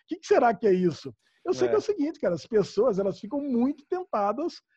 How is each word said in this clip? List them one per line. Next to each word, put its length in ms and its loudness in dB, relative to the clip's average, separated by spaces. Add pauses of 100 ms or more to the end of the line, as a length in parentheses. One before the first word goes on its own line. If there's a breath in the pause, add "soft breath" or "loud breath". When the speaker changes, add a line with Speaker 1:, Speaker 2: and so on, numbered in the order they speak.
Speaker 1:
que 100 -8
que 100 -18
será 260 4
que 140 0
é 60 6
isso?" 380 0 (340)
Eu 80 0
sei 140 0
que 60 0
é 40 4
o 20 4
Speaker 2:
É. 20 -8
Speaker 1:
seguinte, 400 -4
cara, 140 0
as 120 -8
pessoas, 520 2
elas 200 -2
ficam 220 -6
muito 440 -2
tentadas 760 -4 (140)